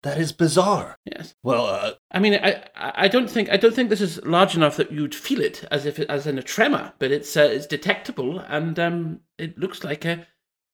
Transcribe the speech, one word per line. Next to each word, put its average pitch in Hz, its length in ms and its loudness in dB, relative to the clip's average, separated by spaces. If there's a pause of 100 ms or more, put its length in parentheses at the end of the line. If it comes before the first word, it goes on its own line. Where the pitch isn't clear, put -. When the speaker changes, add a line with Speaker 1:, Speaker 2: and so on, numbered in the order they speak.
Speaker 1:
That 143 160 -4
is 160 140 -2
bizarre. 180 720 2
Speaker 2:
Yes. - 400 -14
Speaker 1:
Well, 120 220 0
uh, 101 260 -2 (180)
Speaker 2:
I 185 80 -2
mean, 202 160 4
I, - 300 0 (100)
I, - 180 -8 (120)
I 196 40 4
don't 240 220 2
think, 214 200 0
I 202 60 4
don't 220 160 6
think 247 160 0
this 196 120 2
is 170 240 -2
large 175 320 4
enough 151 220 4
that - 120 0
you'd 151 240 -4
feel - 260 -4
it - 300 -4
as 143 160 -2
if 147 140 -4
it, - 100 -4
as 143 160 -4
in 139 120 -2
a 127 40 -6
tremor, 220 560 0
but 135 140 0
it's, 147 240 -2
uh, 151 60 6
it's 135 240 2
detectable, 160 720 -4
and, 160 400 -4
um, 170 400 -2 (180)
it 165 200 -10
looks - 260 -6
like 151 200 -8
a, 165 80 -2
I 170 140 -8 (460)